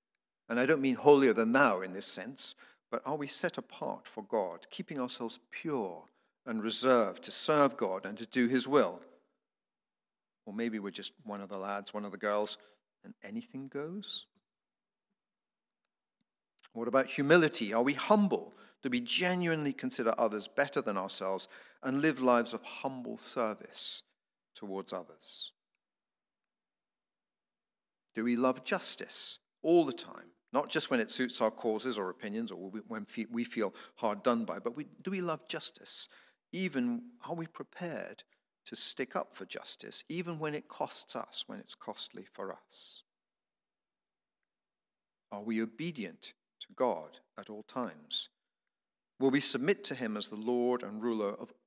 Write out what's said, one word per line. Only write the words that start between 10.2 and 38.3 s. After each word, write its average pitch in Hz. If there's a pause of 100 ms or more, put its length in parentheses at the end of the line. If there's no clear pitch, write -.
Or 107
maybe 110
we're 101
just 95 (100)
one 101
of 98
the 98
lads, 101
one 104
of 101
the 98
girls, 104 (480)
and - (100)
anything 131
goes? 165 (2500)
What 117
about 131
humility? 147
Are 113
we 139
humble? 190 (280)
Do 135
we 123
genuinely 165
consider 123
others 107
better 143
than 104
ourselves 95 (360)
and 135
live 147
lives 123
of 113
humble 123
service - (540)
towards 95
others? - (2750)
Do 113
we 120
love 127
justice - (240)
all 165
the 131
time? - (200)
Not 143
just -
when 131
it 110
suits 123
our 110
causes 110
or 92
opinions 107
or 92
we, 107
when 110
fe-, 110
we 117
feel 110 (200)
hard 104
done 117
by, 92
but 117
we, 147 (160)
do 190
we 190
love 160
justice? - (420)
Even 123 (240)
are 160
we 165
prepared 139 (480)